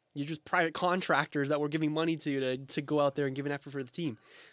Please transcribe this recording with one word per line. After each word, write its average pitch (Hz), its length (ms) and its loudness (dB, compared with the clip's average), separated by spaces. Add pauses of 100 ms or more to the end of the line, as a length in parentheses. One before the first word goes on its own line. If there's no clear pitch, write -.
(140)
you're 143 140 -4
just 156 180 -8
private 165 280 2
contractors 156 760 2
that 147 120 2
we're 147 80 0
giving 151 240 0
money 160 240 2
to, 139 220 -2
to, 131 180 0
to 139 240 -4
go 147 200 2
out 143 140 2
there 143 120 0
and 131 80 -2
give 143 100 -4
an 143 80 -2
effort 139 180 -8
for 139 120 -6
the 127 80 -12
team. 151 260 -4 (360)